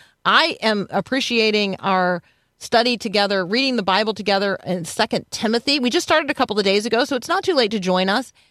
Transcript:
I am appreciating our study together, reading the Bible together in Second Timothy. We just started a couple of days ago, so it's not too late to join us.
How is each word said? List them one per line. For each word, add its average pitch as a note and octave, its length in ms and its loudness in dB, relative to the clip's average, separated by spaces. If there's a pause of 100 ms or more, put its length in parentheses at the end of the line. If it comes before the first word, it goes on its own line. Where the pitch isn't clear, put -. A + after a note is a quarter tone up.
(260)
I C#4 380 4
am G#3 260 0
appreciating G#3+ 920 0
our F3+ 420 0 (360)
study A#3 380 2
together, G3+ 480 0
reading B3 320 0
the G#3+ 60 0
Bible G3 320 0
together G3 500 -2
in F3 220 -4
Second - 440 -2
Timothy. A#3 480 0
We B3 120 0
just E4+ 180 -2
started D#4 220 2
a - 40 0
couple A3 240 -2
of G3 60 0
days G3+ 220 2
ago, A#3 180 2
so C#4 100 -4
it's A#3+ 140 -6
not F4+ 160 -2
too F#4+ 80 0
late A#3+ 200 2
to A3+ 60 -2
join F#3 300 0
us. A#3 240 -2 (180)